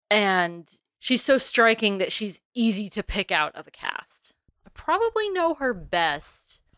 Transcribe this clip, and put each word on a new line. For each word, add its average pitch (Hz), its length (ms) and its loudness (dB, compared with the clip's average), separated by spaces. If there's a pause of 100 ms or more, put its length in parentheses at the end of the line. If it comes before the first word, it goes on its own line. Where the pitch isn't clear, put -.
And 185 600 2 (280)
she's - 240 0
so 269 160 4
striking 226 600 2
that 185 160 -2
she's 202 260 -8 (160)
easy 214 360 0
to 208 120 -6
pick - 300 -4
out 151 200 0
of - 140 -16
a - 40 -20
cast. - 640 -12 (320)
I - 80 -20
probably 427 560 -2
know 330 260 0
her 254 180 -2
best 160 880 -4 (160)